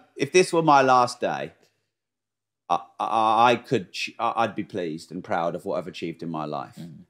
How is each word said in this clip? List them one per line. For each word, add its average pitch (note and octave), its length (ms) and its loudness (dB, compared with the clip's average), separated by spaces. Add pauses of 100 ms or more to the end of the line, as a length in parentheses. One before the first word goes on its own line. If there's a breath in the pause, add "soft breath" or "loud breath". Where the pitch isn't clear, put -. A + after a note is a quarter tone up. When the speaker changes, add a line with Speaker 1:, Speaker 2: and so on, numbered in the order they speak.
(160)
Speaker 1:
if - 160 -4
this F#3 200 4
were E3 120 0
my D3 180 6
last B2+ 380 4
day, D2+ 340 -6 (1160)
I, F2 100 2 (200)
I, A2 520 4
I B2 40 4
could A2 360 -4
ch-, - 260 -10
I, A2+ 200 -2
I'd A2 180 -2
be G#2 80 -8
pleased E2+ 480 -10
and E2+ 120 -12
proud E2+ 300 -4
of F2 100 -10
what F2 140 -4
I've F2 100 -8
achieved E2+ 360 -12
in E2+ 60 -10
my D#2 160 -8
life. D2 340 -10
Speaker 2:
Mm. E2 300 -18